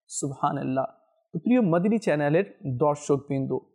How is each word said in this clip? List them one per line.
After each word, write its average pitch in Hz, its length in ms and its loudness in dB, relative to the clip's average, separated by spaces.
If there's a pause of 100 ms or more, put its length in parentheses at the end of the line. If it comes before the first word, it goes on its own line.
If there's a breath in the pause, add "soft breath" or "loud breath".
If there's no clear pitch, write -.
সুবহানাল্লাহ। 139 760 -4 (480)
তো 165 60 -6
প্রিয় 233 220 2
মাদানী 202 380 2
চ্যানেলের 151 800 0
দর্শকবৃন্দ, 135 800 0 (160)